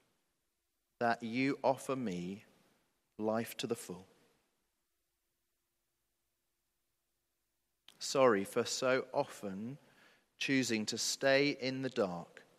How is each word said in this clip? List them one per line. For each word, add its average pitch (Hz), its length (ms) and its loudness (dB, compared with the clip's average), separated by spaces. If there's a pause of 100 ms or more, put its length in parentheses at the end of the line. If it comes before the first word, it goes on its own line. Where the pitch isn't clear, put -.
(1000)
that 117 240 0
you 131 400 0
offer 131 320 0
me 98 480 -6 (720)
life 110 400 -2
to - 80 -6
the 117 100 -4
full. 90 300 -10 (4000)
Sorry 123 460 6
for 117 220 -2
so 127 480 0
often 113 680 -6 (580)
choosing 117 500 0
to 117 100 -4
stay 135 520 4
in 131 320 -4
the 131 80 -4
dark, 90 560 -4 (140)